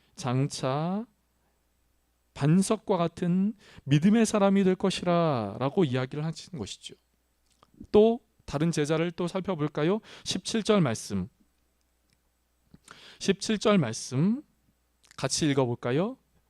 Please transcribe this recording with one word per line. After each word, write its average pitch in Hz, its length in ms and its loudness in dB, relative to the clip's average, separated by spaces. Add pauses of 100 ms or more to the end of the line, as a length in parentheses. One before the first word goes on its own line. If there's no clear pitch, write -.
(140)
장차 143 920 -2 (1300)
반석과 190 640 0
같은 180 580 -2 (300)
믿음의 190 420 4
사람이 196 380 2
될 185 100 4
것이라라고 165 1120 0
이야기를 131 400 -4
하신 - 340 -10
것이죠. - 360 -12 (960)
또 226 300 6 (240)
다른 151 260 -2
제자를 160 400 -2
또 175 180 -6
살펴볼까요? 175 720 -2 (240)
십칠 - 380 -4
절 208 180 2
말씀. 107 480 -2 (1900)
십칠 202 400 -2
절 208 200 4
말씀 151 640 0 (760)
같이 - 340 -2
읽어볼까요? 135 640 -2 (340)